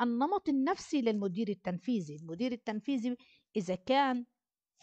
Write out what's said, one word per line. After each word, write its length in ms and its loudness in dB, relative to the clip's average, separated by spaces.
النمط 480 0
النفسي 520 0
للمدير 480 0
التنفيذي. 640 -2
المدير 360 -4
التنفيذي 640 -2
إذا 200 0
كان 500 2